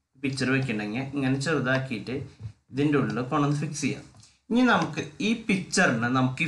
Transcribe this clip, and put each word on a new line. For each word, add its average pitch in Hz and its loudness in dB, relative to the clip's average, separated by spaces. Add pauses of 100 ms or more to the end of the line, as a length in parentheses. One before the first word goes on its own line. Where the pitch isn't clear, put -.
(240)
പിക്ചർ 131 -2
വെക്കണമെങ്കിൽ 117 -2 (120)
ഇങ്ങനെ 135 0
ചെറുതാക്കിയിട്ട് 131 -2 (580)
ഇതിൻ്റെ 143 2
ഉള്ളിൽ 107 -2 (120)
കൊണ്ടുവന്ന് 147 2
ഫിക്സ് - -6
ചെയ്യാം. - -4 (460)
ഇനി 233 4 (120)
നമുക്ക് 160 0 (260)
ഈ - 2 (180)
പിക്ചറിന് 165 2 (100)
നമുക്ക് 131 2